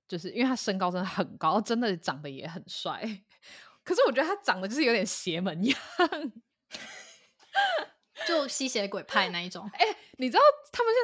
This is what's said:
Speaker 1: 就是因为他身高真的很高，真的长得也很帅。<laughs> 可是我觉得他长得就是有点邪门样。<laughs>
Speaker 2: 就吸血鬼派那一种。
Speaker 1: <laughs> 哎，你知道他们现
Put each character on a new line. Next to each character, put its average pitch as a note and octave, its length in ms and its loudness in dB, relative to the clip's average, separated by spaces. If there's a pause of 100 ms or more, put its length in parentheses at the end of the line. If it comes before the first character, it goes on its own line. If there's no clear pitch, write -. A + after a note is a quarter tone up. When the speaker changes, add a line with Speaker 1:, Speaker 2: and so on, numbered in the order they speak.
Speaker 1:
就 F#3 80 -8
是 E3 140 -8
因 A#3+ 100 -4
为 B3 80 2
他 B3+ 80 0
身 F#3+ 220 -2
高 F#3 120 2
真 F3+ 100 -2
的 F#3 40 -2
很 F3+ 320 -4
高， E3+ 240 2
真 A3+ 180 0
的 A#3 180 0
长 D3+ 260 -6
得 D3 80 -10
也 C3+ 180 -10
很 E3 180 -12
帅。 - 360 -8 (400)
<laughs> - 420 -20
可 F4+ 100 -2
是 E4+ 120 4
我 C4+ 60 4
觉 B3 100 2
得 D#4 60 0
他 F#4+ 120 0
长 F#3 200 0
得 F#3+ 60 -4
就 G#3 80 -6
是 D4+ 100 2
有 A#3+ 80 4
点 G#3 120 2
邪 E3+ 360 -4
门 F3+ 240 -2
样。 C4 140 2 (200)
<laughs> D4+ 440 0 (1800)
Speaker 2:
就 D4+ 220 0
吸 C4+ 180 -4
血 G#3 220 -2
鬼 G3 140 -8
派 F#3+ 260 0
那 F3 140 -4
一 F3+ 60 -8
种。 F3+ 220 -12
Speaker 1:
<laughs> - 40 -14
哎， - 100 2 (340)
你 B3+ 120 0
知 C4 60 -2
道 A#4 60 8 (300)
他 - 100 -2
们 A4+ 120 4
现 B4 100 4